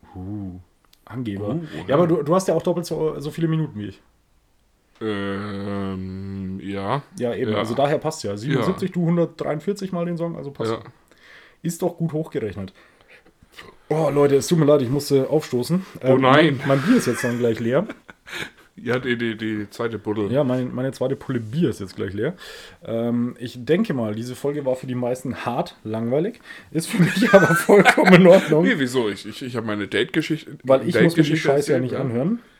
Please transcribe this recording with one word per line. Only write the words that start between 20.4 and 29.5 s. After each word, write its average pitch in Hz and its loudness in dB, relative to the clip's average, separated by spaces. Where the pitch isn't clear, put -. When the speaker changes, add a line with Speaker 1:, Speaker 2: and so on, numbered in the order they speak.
Speaker 1:
mein, 127 -2
meine 131 -4
zweite 131 -4
Pulle 131 -6
Bier 120 0
ist - -8
jetzt 95 -10
gleich 101 -6
leer. 120 -4
Ähm, 120 -4
ich 123 -12
denke 175 0
mal, 110 -4
diese 123 -8
Folge 143 -6
war 127 0
für 127 -10
die 127 -4
meisten 123 -6
hart 123 -4
langweilig. 117 -2
Ist 160 -4
für 220 -2
mich 190 4
<laughs> - -
aber 180 8
vollkommen 196 6
in 180 10
Ordnung. 170 8
Speaker 2:
Nee, 240 4
wieso? 127 0
Ich, 101 -6
ich, 107 -12
ich 120 -8